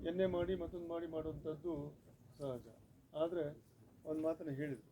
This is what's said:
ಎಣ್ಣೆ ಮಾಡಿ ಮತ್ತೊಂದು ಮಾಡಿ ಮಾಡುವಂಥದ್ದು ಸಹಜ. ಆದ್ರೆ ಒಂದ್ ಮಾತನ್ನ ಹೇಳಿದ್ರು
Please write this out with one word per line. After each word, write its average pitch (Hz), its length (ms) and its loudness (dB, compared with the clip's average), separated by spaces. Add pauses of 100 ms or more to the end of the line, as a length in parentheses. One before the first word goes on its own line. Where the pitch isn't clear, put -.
ಎಣ್ಣೆ 185 160 6
ಮಾಡಿ 180 300 4
ಮತ್ತೊಂದು 170 320 -4
ಮಾಡಿ 170 200 -2
ಮಾಡುವಂಥದ್ದು 156 880 -2 (440)
ಸಹಜ. 123 280 -4 (480)
ಆದ್ರೆ 165 300 2 (600)
ಒಂದ್ 156 180 0
ಮಾತನ್ನ 160 260 0
ಹೇಳಿದ್ರು 139 420 -2